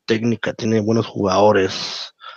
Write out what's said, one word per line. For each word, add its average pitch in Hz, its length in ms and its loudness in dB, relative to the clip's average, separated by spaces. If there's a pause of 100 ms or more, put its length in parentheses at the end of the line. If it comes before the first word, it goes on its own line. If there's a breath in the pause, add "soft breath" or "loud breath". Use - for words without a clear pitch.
técnica, 113 480 0
tiene 110 260 0
buenos 110 260 0
jugadores, 98 1080 0 (220 loud breath)